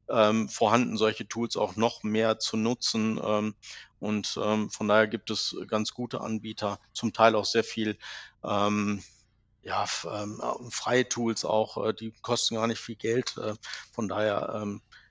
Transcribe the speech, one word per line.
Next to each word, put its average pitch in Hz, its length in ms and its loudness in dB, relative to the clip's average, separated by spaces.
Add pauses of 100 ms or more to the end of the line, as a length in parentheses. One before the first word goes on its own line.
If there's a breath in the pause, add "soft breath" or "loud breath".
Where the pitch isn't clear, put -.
ähm, 110 400 4
vorhanden, 117 480 4
solche 107 300 0
Tools 113 300 -4
auch 95 200 0
noch 113 260 2
mehr 110 360 2
zu - 180 -2
nutzen. 110 640 0
Ähm, 107 320 0 (440 loud breath)
und, 104 440 -2
ähm, 107 260 2
von - 180 -4
daher 107 200 6
gibt 107 240 -6
es - 240 -4 (120)
ganz 107 260 -2
gute - 280 -6
Anbieter, 110 580 -4 (140)
zum 113 200 -2
Teil 113 220 8
auch 104 100 2
sehr 113 180 2
viel, 107 340 -2 (460 loud breath)
ähm, 104 600 0 (600 loud breath)
ja, 101 220 -2
f-, - 260 -6
ähm, 104 300 -6 (300)
freie - 380 0
Tools 113 360 -2
auch, 110 420 0
äh, 107 60 0
die 113 280 -8
kosten 120 340 -2
gar 113 120 0
nicht 113 140 -2
viel 110 160 -10
Geld. 117 400 -2
Äh, 107 180 -4 (380 loud breath)
von 110 160 -2
daher, 104 440 0 (100)
ähm, 104 180 -6 (300 loud breath)